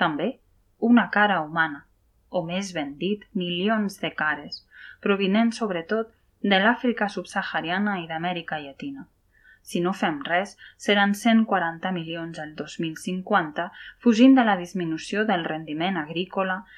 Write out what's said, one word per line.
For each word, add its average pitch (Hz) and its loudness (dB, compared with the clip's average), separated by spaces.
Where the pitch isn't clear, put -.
també, 165 -2
una 233 6
cara 202 2
humana, 156 -2
o 185 -2
més 185 -6
ben 147 -6
dit, 202 -4
milions 190 -2
de 156 -4
cares, 151 -6
provinents 202 2
sobretot 214 -2
de 196 4
l'Àfrica 226 2
subsahariana 185 -4
i 165 -10
d'Amèrica 165 -4
Llatina. 139 -12
Si - -2
no 180 0
fem 165 -2
res, 180 -2
seran 202 4
cent 226 4
quaranta 175 -2
milions 165 -6
el 151 -12
dos 151 -10
mil 160 -4
cinquanta, 185 -2
fugint 254 8
de 226 4
la 196 4
disminució 175 -4
del 175 0
rendiment 160 -4
agrícola, 185 -4